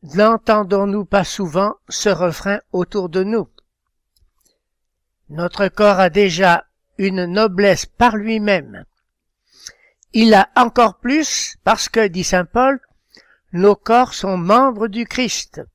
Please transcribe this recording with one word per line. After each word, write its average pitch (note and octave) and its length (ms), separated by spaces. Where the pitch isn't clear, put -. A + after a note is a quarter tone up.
N'entendons-nous G3+ 1000
pas G3 200
souvent F#3+ 500
ce - 200
refrain F#3 520
autour F3+ 360
de F#3 140
nous ? G#3 260
Notre F3 400
corps G#3 300
a F#3 120
déjà F3+ 560
une F#3+ 280
noblesse G3 600
par A3+ 300
lui-même. G#3 680
Il A3 220
a F#3+ 220
encore A#3 420
plus - 680
parce A3 240
que, A3+ 180
dit F3+ 180
saint F3+ 200
Paul, B3+ 360
nos G3 240
corps B3 360
sont F#3+ 240
membres A3 520
du G#3+ 180
Christ. - 560